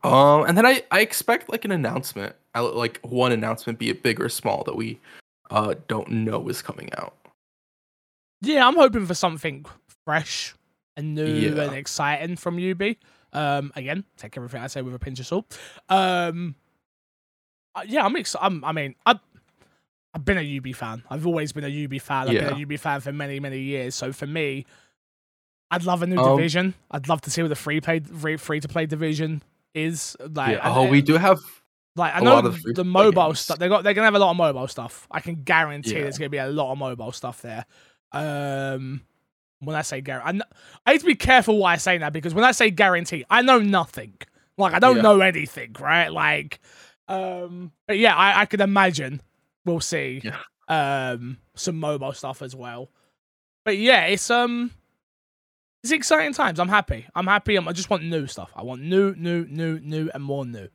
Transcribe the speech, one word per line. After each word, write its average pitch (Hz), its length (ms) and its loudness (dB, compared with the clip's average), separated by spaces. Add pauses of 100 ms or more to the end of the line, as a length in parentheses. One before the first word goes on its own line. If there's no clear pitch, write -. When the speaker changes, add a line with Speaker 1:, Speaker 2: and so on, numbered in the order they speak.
Speaker 1:
Um, 147 420 6
and 175 120 2
then 226 80 6
I, 262 260 6
I 185 100 4
expect, - 480 -2
like, 233 160 -6
an 202 60 -2
announcement, 131 640 -4 (200)
uh, 120 160 -2
like, 117 320 -4
one 123 280 2
announcement, 113 480 -4
be 113 100 -4
it - 140 -6
big 113 180 0
or - 80 -2
small, - 360 -4
that - 100 -6
we, 113 240 -6 (500)
uh, 107 260 0 (120)
don't - 220 -6
know 110 400 -2
is - 120 -6
coming - 360 -14
out. - 180 -12 (1300)
Speaker 2:
Yeah, 254 260 4
I'm 277 80 4
hoping 240 300 6
for 175 100 -4
something 151 500 -4 (400)
fresh - 480 -4 (420)
and 151 200 -6
new 151 100 -2
Speaker 1:
Yeah. 151 380 0
Speaker 2:
and 143 120 -4
exciting 147 600 -4
from 175 240 -6
Ubi. 185 380 -4 (360)
Um, 143 420 -2
again, 151 280 -6 (140)
take 120 200 -16
everything 120 240 -12
I 131 60 -10
say 135 140 -10
with 127 120 -10
a 127 60 -12
pinch 127 200 -10
of 131 80 -12
salt. 196 300 -6 (320)
Um, 175 640 0 (1200)
uh, - 120 -10
yeah, 254 180 0
I'm 214 100 0
ex-, 233 240 -6
I'm, 175 240 -2
I 147 80 -4
mean, 143 240 -6 (100)
I, 226 140 6 (960)
I've 147 120 -10
been 190 120 2
a 175 40 -2
Ubi 139 320 -8
fan. 113 360 -10
I've 156 180 -6
always 156 240 -2
been 147 140 -10
a - 20 -6
Ubi 143 320 -8
fan. 131 300 -4
I've 120 40 2
been - 120 2
a 143 60 -4
Speaker 1:
Yeah. 143 60 -6
Speaker 2:
Ubi 143 200 -10
fan 143 240 -6
for 139 100 -10
many, 139 280 -8
many 135 200 -8
years. 135 340 -6
So 131 200 -8
for 143 120 -12
me, 143 400 -6 (1040)
I'd 170 140 -2
love 175 180 0
a 175 60 -2
new 180 120 0
Speaker 1:
Um, 131 180 6
Speaker 2:
Division. 170 360 0 (160)
I'd 139 180 -8
love 160 140 0
to - 80 -14
see 165 140 -2
what 165 60 -2
the 147 60 -2
free 151 260 -4
play, 165 180 0
free, 156 380 -6
free-to-play 151 500 -4
Division 156 560 -4 (320)
is. 160 440 -6
Like, 139 380 -2
Speaker 1:
Yeah. - 100 -2
Speaker 2:
I, 117 80 2
Speaker 1:
Oh, 131 140 6
we 139 80 8
Speaker 2:
I, 143 40 8
Speaker 1:
do 147 160 4
have 190 200 6 (580)
Speaker 2:
like, 160 200 0
I 175 40 0
Speaker 1:
a - 40 4
Speaker 2:
know 247 100 10
Speaker 1:
lot 277 120 8
of 180 100 2
free-to-play 156 180 -6
Speaker 2:
the 180 120 -2
mobile 180 420 6
Speaker 1:
games. 156 140 -2
Speaker 2:
stuff. 156 180 -4
They 175 100 0
got, 190 140 2
they're 202 100 4
gonna 214 120 2
have 208 100 6
a 202 40 6
lot 190 120 6
of 170 60 0
mobile 139 300 0
stuff. - 440 -12
I 156 80 -4
can 165 240 -10
guarantee 143 500 0
Speaker 1:
Yeah. 127 100 -2
Speaker 2:
there's 135 140 -6
gonna 143 120 -6
be 143 80 -6
a 135 100 -4
lot 143 240 -2
of 135 80 -6
mobile 123 320 -8
stuff - 320 -12
there. 117 220 -12 (460)
Um, 139 920 -6 (580)
when 151 160 -8
I 151 80 -4
say 139 180 -8
guar-, 135 220 -10
I 151 80 -2
kn-, 196 100 -2 (460)
I 262 60 6
need 320 80 4
to - 40 -4
be 349 100 4
careful 226 440 4
what 185 100 4
I 170 80 2
say 180 220 0
now, 151 100 -4
because 160 240 -6
when 208 120 4
I 254 60 8
say 226 200 2
guarantee, 170 580 0
I 233 140 4
know 254 160 6
nothing. 170 580 -2 (400)
Like, 185 160 2
I 175 60 4
don't 254 180 8
Speaker 1:
Yeah. 226 60 4
Speaker 2:
know 208 180 10
anything, 143 580 0
right? 156 320 2
Like, 151 480 -2 (480)
um, 180 640 -8 (160)
but 202 120 0
yeah, 220 160 6
I, 190 260 4
I 208 60 4
could 202 140 -2
imagine 180 600 0 (440)
we'll 170 160 -2
see, 135 420 -6
Speaker 1:
Yeah. 107 160 -10 (300)
Speaker 2:
um, 131 680 -2 (180)
some 170 240 -6
mobile 147 340 -6
stuff 131 280 -12
as 131 140 -14
well. 123 340 -14 (760)
But 208 120 0
yeah, 214 280 6
it's, 196 260 -2
um, 240 400 0 (1120)
it's 233 80 -2
exciting 311 420 2
times. 190 260 -2
I'm 180 100 0
happy. 190 440 0
I'm 180 140 -2
happy. 202 300 2
I'm, 175 100 -2
I 170 60 -6
just 175 160 -8
want 175 140 0
new 160 240 -4
stuff. 92 280 -14
I 90 80 -12
want 127 180 -10
new, 190 340 2
new, 170 340 -2
new, 160 300 -4
new, 156 340 -4
and 139 100 -10
more 139 220 -4
new. 110 300 -12